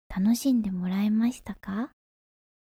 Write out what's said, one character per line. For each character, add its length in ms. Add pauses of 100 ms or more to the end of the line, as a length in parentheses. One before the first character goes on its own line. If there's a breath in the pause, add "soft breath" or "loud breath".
楽 240
し 180
ん 120
で 80
も 160
ら 160
え 80
ま 200
し 120
た 100
か？ 380 (800)